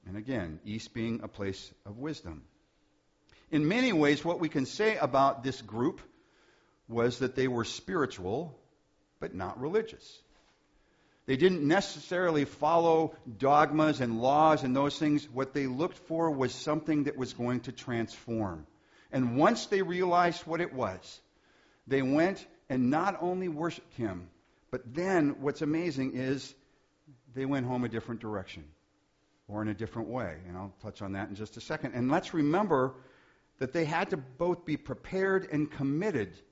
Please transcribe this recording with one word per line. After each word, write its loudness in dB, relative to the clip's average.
And -10
again, -6
east -8
being -2
a -10
place -8
of -12
wisdom. -10
In 4
many 4
ways, 4
what 0
we 0
can 0
say 0
about 4
this -4
group -2
was 2
that -2
they 2
were 0
spiritual, -4
but -8
not -6
religious. -4
They 0
didn't 4
necessarily 0
follow 4
dogmas 4
and 0
laws 6
and 2
those 2
things. 2
What -4
they 0
looked -2
for 0
was 0
something 0
that -2
was -4
going -2
to -8
transform. -4
And 0
once 4
they 2
realized 2
what -4
it -4
was, -6
they 2
went 2
and 2
not 0
only -2
worshiped -6
him, -6
but -8
then 2
what's -2
amazing 0
is -4
they -4
went 0
home 0
a -2
different -6
direction -8
or -6
in -2
a -2
different -6
way. -6
And -10
I'll -10
touch -12
on -6
that -6
in -10
just -10
a -14
second. -6
And 0
let's 0
remember 2
that -4
they 2
had -2
to -2
both -4
be -2
prepared -2
and 0
committed -2